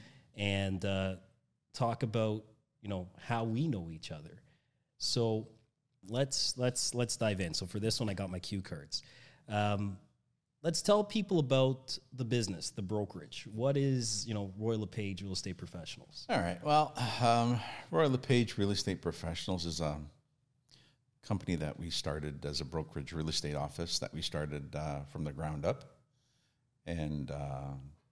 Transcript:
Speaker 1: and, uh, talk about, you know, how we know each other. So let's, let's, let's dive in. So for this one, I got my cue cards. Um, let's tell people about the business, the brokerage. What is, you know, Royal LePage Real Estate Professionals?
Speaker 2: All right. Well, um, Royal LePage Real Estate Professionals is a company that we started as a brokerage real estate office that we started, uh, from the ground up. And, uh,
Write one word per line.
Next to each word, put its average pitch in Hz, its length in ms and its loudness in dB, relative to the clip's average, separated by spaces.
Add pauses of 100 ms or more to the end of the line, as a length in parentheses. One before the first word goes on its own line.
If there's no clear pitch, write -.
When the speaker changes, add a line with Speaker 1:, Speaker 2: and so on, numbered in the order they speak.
(360)
Speaker 1:
and, 98 500 2
uh, 95 300 2 (580)
talk 117 300 0
about, 110 420 2 (360)
you 104 80 -10
know, 92 280 -4
how 117 280 0
we 117 220 2
know 92 220 -2
each 80 220 -10
other. 80 320 -14 (560)
So 110 480 2 (560)
let's, 123 520 0
let's, 123 380 0
let's 120 240 0
dive 104 240 2
in. 82 140 -2
So 95 100 -2
for 104 140 -4
this 110 200 2
one, 110 100 2
I 98 40 -2
got 95 160 -2
my 90 100 -4
cue 98 220 -4
cards. 76 400 -8 (460)
Um, 104 500 2 (640)
let's 170 200 0
tell 208 220 6
people 208 360 2
about 131 600 4 (140)
the 127 100 -4
business, 107 460 0
the - 120 -8
brokerage. 98 680 -4
What 127 240 2
is, 123 500 2
you 113 80 -2
know, 101 240 -2
Royal 110 220 0
LePage 98 420 -4
Real 98 120 -6
Estate 90 240 -4
Professionals? - 720 -12
Speaker 2:
All 240 100 4
right. 175 240 -2
Well, 151 300 6 (280)
um, 117 380 6 (320)
Royal 160 180 6
LePage 127 480 4
Real 101 140 4
Estate 98 300 0
Professionals 82 640 -2
is 82 160 -2
a 76 180 0 (1200)
company 92 340 0
that 76 220 -4
we 85 120 -6
started 73 560 -4
as 73 160 -4
a 73 40 -6
brokerage 76 460 -6
real 78 160 -2
estate 73 280 -2
office 73 440 -4
that - 140 -6
we 82 80 -6
started, 73 520 -4
uh, 73 300 -4
from 78 220 -6
the 73 80 -4
ground 76 320 -4
up. - 320 -4 (880)
And, 76 440 -4
uh, 69 440 -6 (380)